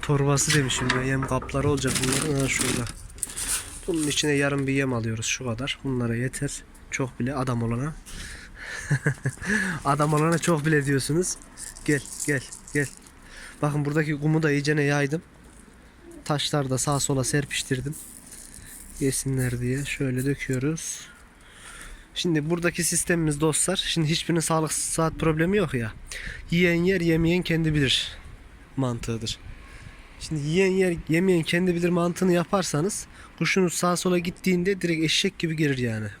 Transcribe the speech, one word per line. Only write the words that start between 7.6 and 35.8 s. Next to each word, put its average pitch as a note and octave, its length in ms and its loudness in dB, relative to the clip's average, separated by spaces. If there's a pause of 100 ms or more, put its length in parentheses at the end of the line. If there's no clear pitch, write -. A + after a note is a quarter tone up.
olana. A#2+ 300 -2 (960)
<laughs> E3 960 -2
Adam D3 280 2
olana D#3+ 240 4
çok D3+ 280 2
bile D3+ 200 4
diyorsunuz. C#3+ 500 0 (500)
Gel, D3 160 2 (260)
gel, C#3+ 140 0 (320)
gel. C#3+ 140 0 (720)
Bakın D3 240 0
buradaki D3+ 340 0
kumu D#3 240 4
da D3+ 80 4
iyicene C#3+ 320 2
yaydım. C#3+ 380 2 (1040)
Taşları C#3+ 440 0
da B2+ 80 0
sağa C#3+ 220 2
sola C3 240 0
serpiştirdim. C#3 720 -2 (1040)
Yesinler C3 600 0
diye B2+ 260 -2
şöyle C3 400 -2
döküyoruz. C#3 720 -2 (1160)
Şimdi D#3 340 2
buradaki E3+ 340 0
sistemimiz D#3+ 580 2
dostlar, D#3+ 340 2 (120)
şimdi D#3+ 220 2
hiçbirinin E3+ 300 2
sağlık D#3 340 0
saat - 460 0
problemi E3 380 2
yok F3 160 0
ya. A2+ 200 -2 (580)
Yiyen E3+ 320 6
yer, F#3 180 4
yemeyen E3 400 4
kendi D#3+ 320 2
bilir C#3 440 2 (600)
mantığıdır. A#2 600 -2 (800)
Şimdi D#3 220 -4
yiyen F3+ 300 4
yer, F#3 240 4 (140)
yemeyen E3+ 340 4
kendi F3 320 2
bilir F3 140 2
mantığını F3 440 2
yaparsanız F3 720 0 (300)
kuşunuz F3 360 2
sağa F3 240 2
sola F3+ 200 2
gittiğinde F3+ 640 0
direkt E3 220 0
eşek F#3 360 0
gibi E3 160 0
gelir D3 220 2
yani. A2 300 -2 (140)